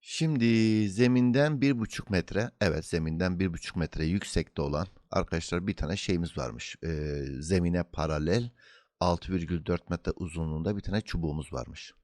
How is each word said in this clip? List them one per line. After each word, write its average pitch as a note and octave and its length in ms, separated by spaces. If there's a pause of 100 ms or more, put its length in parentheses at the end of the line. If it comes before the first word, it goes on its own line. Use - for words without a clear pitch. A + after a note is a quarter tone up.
Şimdi A2+ 880
zeminden B2 680
bir C#3 180
buçuk - 320
metre, G2+ 400 (100)
evet D#2+ 260
zeminden E2+ 540
bir F#2 120
buçuk - 240
metre D#2+ 280
yüksekte E2 580
olan D2 240 (240)
arkadaşlar F2 560
bir G2+ 100
tane D#2+ 200
şeyimiz E2+ 420
varmış. A#1+ 460
Ee, D2+ 400 (160)
zemine F2 420
paralel D#2+ 680 (500)
altı F2 320
virgül E2+ 340
dört - 240
metre F2 220
uzunluğunda E2 640
bir G2+ 60
tane G2+ 180
çubuğumuz D#2 520
varmış. B1 520